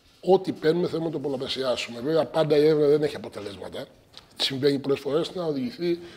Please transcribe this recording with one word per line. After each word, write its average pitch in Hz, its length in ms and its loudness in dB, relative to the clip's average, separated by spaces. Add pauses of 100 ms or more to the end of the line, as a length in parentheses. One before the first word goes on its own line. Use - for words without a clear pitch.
(220)
ό,τι 180 300 4
παίρνουμε 160 360 0
θέλουμε 160 180 -2
να 156 60 -4
το 151 60 -4
πολλαπλασιάσουμε. 127 840 -4
Βέβαια, 151 240 2
πάντα 151 320 2
η 147 100 6
έρευνα 151 200 6
δεν 147 160 6
έχει 147 140 -2
αποτελέσματα. 104 680 -12 (520)
Συμβαίνει 139 420 0
πολλές 139 220 -2
φορές 147 340 -2
να 180 100 -6
οδηγηθεί 156 540 -2 (180)